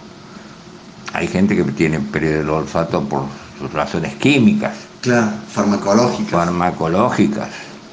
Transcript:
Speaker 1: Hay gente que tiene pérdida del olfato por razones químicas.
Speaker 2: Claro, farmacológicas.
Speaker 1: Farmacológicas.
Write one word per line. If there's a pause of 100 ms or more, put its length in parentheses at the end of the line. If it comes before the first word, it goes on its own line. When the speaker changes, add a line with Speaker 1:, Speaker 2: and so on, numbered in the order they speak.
(1160)
Speaker 1:
Hay
gente
que
tiene
pérdida
del
olfato
por (480)
razones
químicas. (260)
Speaker 2:
Claro, (180)
farmacológicas.
Speaker 1:
Farmacológicas. (440)